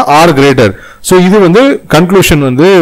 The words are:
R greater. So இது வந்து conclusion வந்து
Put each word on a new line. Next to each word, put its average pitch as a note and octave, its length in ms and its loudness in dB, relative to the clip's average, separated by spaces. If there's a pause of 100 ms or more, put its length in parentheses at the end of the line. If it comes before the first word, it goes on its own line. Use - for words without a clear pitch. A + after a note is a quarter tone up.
(260)
R F3 40 2 (100)
greater. C3 300 0 (400)
So F3+ 60 2 (120)
இது G3+ 180 2
வந்து F#3+ 180 2 (320)
conclusion F3 540 0
வந்து C3 180 0 (140)